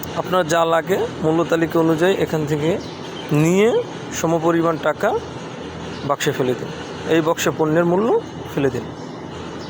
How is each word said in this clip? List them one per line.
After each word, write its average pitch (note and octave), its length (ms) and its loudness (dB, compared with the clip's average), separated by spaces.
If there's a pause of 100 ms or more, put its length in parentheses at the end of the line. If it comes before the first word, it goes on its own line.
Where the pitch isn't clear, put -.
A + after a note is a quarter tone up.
(160)
আপনার F3 320 0
যা E3 180 4
লাগে E3 320 2 (260)
মূল্য D#3+ 200 4
তালিকা E3 360 2
অনুযায়ী E3 340 4
এখান D#3 320 -2
থেকে D3+ 320 0 (540)
নিয়ে F#3+ 520 4 (300)
সমপরিমাণ E3 640 2
টাকা E3 360 0 (920)
বাক্সে C#3 260 0
ফেলে B2+ 280 0
দিন। - 80 -8 (420)
এই E3 120 4
বক্সে E3 360 0
পণ্যের D#3+ 280 2
মূল্য A3 360 2 (340)
ফেলে C3+ 140 2
দিন। A#2 140 -4 (880)